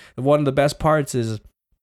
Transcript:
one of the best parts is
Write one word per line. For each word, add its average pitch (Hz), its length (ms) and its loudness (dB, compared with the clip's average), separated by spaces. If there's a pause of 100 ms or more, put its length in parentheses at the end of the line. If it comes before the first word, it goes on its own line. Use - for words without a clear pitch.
(140)
one 139 240 2
of 151 60 0
the 135 80 0
best 143 260 0
parts 151 380 0
is 113 240 -4 (420)